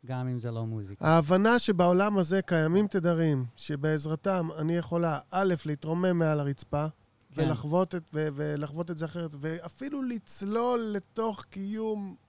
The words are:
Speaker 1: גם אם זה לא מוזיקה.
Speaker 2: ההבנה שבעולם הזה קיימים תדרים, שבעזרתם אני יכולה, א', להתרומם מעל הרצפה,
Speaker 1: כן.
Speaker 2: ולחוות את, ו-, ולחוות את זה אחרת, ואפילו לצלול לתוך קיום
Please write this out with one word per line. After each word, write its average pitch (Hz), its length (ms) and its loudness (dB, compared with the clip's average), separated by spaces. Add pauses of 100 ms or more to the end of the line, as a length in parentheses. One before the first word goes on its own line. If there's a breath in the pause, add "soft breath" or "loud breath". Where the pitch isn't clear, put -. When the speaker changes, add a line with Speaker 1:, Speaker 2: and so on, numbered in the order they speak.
Speaker 1:
גם 127 220 -4
אם 123 120 -2
זה 117 100 -6
לא 113 160 -4
מוזיקה. 104 420 -4
Speaker 2:
ההבנה 185 500 6
שבעולם 190 600 4
הזה 185 240 2
קיימים 170 440 4
תדרים, 160 580 2 (120)
שבעזרתם 156 920 -2 (100)
אני 160 180 0
יכולה, 170 420 0 (120)
א', 185 240 2 (120)
להתרומם 170 520 0
מעל 156 220 2
הרצפה, 143 460 -2 (480)
Speaker 1:
כן. 156 140 0
Speaker 2:
ולחוות 156 460 0
את, 170 200 -8
ו-, 156 200 -2
ולחוות 151 560 -6
את 165 80 -8
זה 160 60 -4
אחרת, 165 260 -8 (100)
ואפילו 175 600 -8
לצלול 233 760 -2
לתוך 214 640 -4
קיום 208 720 -6 (140)